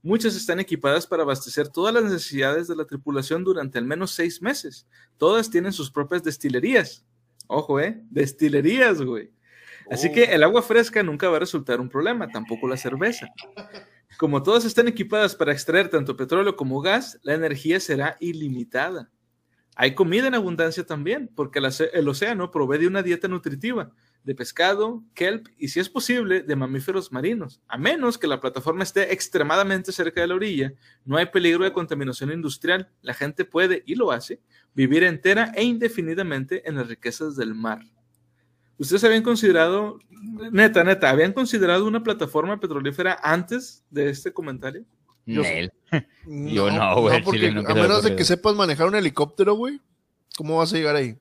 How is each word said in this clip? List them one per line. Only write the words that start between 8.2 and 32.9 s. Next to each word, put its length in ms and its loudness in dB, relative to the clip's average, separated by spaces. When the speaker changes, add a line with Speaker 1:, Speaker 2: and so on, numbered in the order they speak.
Speaker 1:
güey. 300 -6
Así 180 -2
Speaker 2:
Oh. 40 0
Speaker 1:
que 120 6
el 180 6
agua 200 6
fresca 400 2
nunca 260 -2
va 80 4
a 40 2
resultar 400 -2
un 80 -6
problema, 400 -4
tampoco 400 -6
la 80 -4
cerveza. 520 -4
Como 240 0
todas 220 4
están 240 4
equipadas 460 0
para 180 0
extraer 360 2
tanto 280 0
petróleo 400 0
como 240 -4
gas, 420 -2
la 120 -2
energía 460 0
será 400 -2
ilimitada. 880 -6
Hay 180 2
comida 340 2
en 80 0
abundancia 500 -2
también, 480 -4
porque 240 -4
el 60 0
oce-, 280 0
el 160 2
océano 440 -2
provee 260 0
de 80 2
una 160 0
dieta 240 -2
nutritiva, 640 -6
de 100 -6
pescado, 680 -2
kelp 320 -2
y, 100 -6
si 120 -4
es 80 -2
posible, 540 0
de 140 -2
mamíferos 560 -4
marinos. 560 -4
A 100 -6
menos 400 0
que 80 -4
la 140 0
plataforma 420 -4
esté 300 0
extremadamente 800 0
cerca 300 -2
de 40 2
la 80 -2
orilla, 380 -2
no 140 -2
hay 80 2
peligro 380 2
de 80 0
contaminación 600 -4
industrial. 580 -2